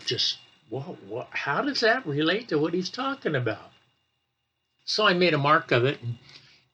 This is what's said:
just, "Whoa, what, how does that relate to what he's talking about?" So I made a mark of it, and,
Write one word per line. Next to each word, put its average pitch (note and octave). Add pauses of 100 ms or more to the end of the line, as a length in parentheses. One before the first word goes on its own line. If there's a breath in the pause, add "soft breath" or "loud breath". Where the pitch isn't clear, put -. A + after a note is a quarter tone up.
just, - (300)
"Whoa, C#3 (120)
what, A2+
how D3+
does C4+
that A#3+
relate D#3+
to D#3+
what E3
he's F#3
talking C4+
about?" A#2+ (1120)
So -
I F#3+
made F3
a D3+
mark D3
of A#2+
it, C#3
and, A#2 (580 loud breath)